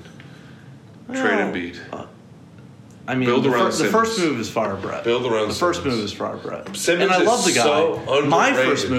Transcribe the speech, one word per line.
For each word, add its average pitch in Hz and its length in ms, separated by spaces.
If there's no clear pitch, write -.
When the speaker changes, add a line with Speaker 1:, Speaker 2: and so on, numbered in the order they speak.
Speaker 1:
Well, 262 140
Speaker 2:
Trade - 180
Embiid. - 380
Speaker 1:
uh, - 120
I 127 80
mean, 127 140
Speaker 2:
Build 123 140
Speaker 1:
the 135 80
Speaker 2:
around 117 220
Speaker 1:
fir-, 160 100
the 101 60
first 226 260
Speaker 2:
Simmons. 170 160
Speaker 1:
move 120 100
is - 80
fire 104 260
Brett. 101 280
Speaker 2:
Build 120 220
around 110 240
Speaker 1:
The 104 40
first 170 280
Speaker 2:
Simmons. 123 160
Speaker 1:
move 104 80
is 98 80
fire 107 240
Brett. - 380
Speaker 2:
Simmons 175 280
Speaker 1:
And 190 80
I 180 100
Speaker 2:
is 175 60
Speaker 1:
love 180 180
the 165 80
guy. 120 100
Speaker 2:
so 147 640
Speaker 1:
My 196 260
first 131 320
Speaker 2:
underrated. - 140